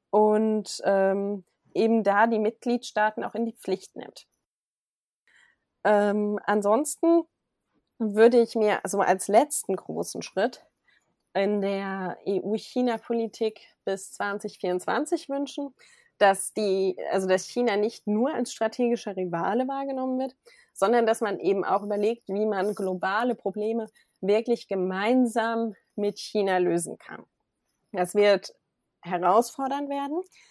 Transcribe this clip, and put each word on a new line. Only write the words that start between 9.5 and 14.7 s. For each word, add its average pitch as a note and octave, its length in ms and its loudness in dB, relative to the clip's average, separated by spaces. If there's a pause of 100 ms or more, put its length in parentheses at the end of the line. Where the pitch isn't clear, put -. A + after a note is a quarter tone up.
großen - 460 -8
Schritt - 440 -4 (640)
in G3+ 280 0
der G3 640 -4
E-U-China-Politik A3+ 1600 -4
bis F#3+ 280 -6
zwanzig G3+ 460 -6
vierundzwanzig F#3+ 720 -2